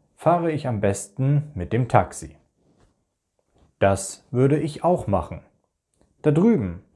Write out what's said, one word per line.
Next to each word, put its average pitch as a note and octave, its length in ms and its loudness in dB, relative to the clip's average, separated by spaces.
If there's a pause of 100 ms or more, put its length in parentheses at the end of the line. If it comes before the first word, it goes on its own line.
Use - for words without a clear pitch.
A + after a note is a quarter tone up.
(160)
fahre E3+ 360 0
ich D3+ 160 -6
am A2+ 140 -4
besten C3+ 720 -2
mit F2 200 -8
dem A#2+ 140 0
Taxi. - 480 0 (1400)
Das - 540 0
würde C3+ 280 2
ich D3+ 240 -6
auch E3+ 220 0
machen. - 400 -4 (760)
Da D3+ 80 4
drüben D3 500 2 (140)